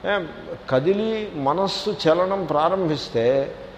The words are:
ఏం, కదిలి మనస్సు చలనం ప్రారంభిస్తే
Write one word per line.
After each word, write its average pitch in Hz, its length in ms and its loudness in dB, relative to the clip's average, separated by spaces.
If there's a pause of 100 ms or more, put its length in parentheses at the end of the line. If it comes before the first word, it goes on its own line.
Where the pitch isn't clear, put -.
(160)
ఏం, 175 120 -2 (420)
కదిలి 202 640 0
మనస్సు 175 600 0 (120)
చలనం 185 380 2
ప్రారంభిస్తే 147 1080 2 (220)